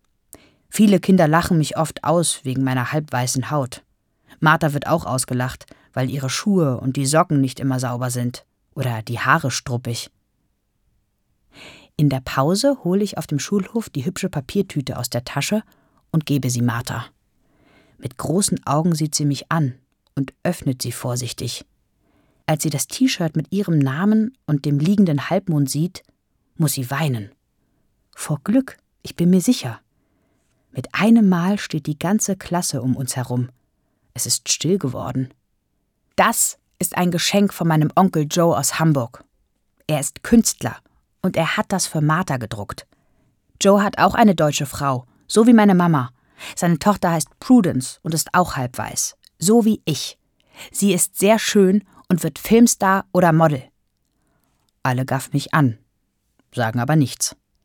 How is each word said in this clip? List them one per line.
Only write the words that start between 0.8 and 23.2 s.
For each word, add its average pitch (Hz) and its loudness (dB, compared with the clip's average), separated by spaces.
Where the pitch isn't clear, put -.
Kinder 180 4
lachen 165 2
mich - -2
oft - -6
aus 165 0
wegen 131 -2
meiner 127 -2
halbweißen 127 -4
Haut. 139 -4
Martha 156 2
wird 143 -4
auch 160 -2
ausgelacht, 127 -4
weil 127 -4
ihre 131 -4
Schuhe 165 0
und 131 -2
die 139 -2
Socken 151 2
nicht 131 -2
immer 131 -2
sauber 123 -4
sind 123 -6
oder 120 -4
die 117 -6
Haare 143 2
struppig. 120 -8
In 147 2
der 131 -4
Pause 196 0
hole 190 0
ich - -8
auf 160 -8
dem 147 -2
Schulhof 202 -4
die 131 -6
hübsche 185 -6
Papiertüte 151 -4
aus - -8
der 123 -4
Tasche 208 -4
und 156 0
gebe 131 0
sie 123 -2
Martha. 120 -4
Mit - -12
großen 175 -2
Augen 160 0
sieht 151 -4
sie 147 -2
mich 143 -2
an 147 0
und 139 -6
öffnet - -4
sie 120 -6
vorsichtig. 123 -8
Als 156 -2
sie 156 -2
das 143 -4
T-Shirt 185 -2